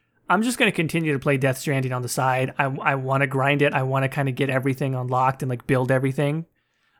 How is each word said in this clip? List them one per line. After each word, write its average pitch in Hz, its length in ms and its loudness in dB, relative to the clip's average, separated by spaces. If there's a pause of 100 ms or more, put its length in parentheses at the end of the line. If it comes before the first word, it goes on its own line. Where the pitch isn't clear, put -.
(300)
I'm 185 120 4
just 240 160 0
gonna 220 160 4
continue 160 400 0
to 135 60 0
play 139 180 2
Death 131 220 0
Stranding 131 340 -2
on 127 80 -4
the 123 80 -6
side. 131 480 0
I, 143 80 0
I 139 300 -2
wanna 135 320 0
grind 139 340 2
it. 143 120 4
I 135 100 0
wanna 135 260 -2
kinda 139 240 -2
get 135 160 -2
everything 131 440 -2
unlocked 127 480 0
and, 135 80 -4
like, 123 180 -6
build 127 240 2
everything, 143 540 0 (540)